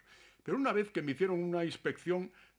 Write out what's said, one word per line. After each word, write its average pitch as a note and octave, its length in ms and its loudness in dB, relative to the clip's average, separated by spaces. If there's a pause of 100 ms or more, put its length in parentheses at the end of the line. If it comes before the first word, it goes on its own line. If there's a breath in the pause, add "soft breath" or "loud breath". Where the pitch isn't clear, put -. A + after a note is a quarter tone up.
(420 loud breath)
Pero F3+ 140 -2
una C4+ 160 2
vez G#3 180 2
que E3 120 -2
me C#3+ 100 -2
hicieron F3+ 300 2
una F3 220 0
inspección, E3 680 -2 (260 loud breath)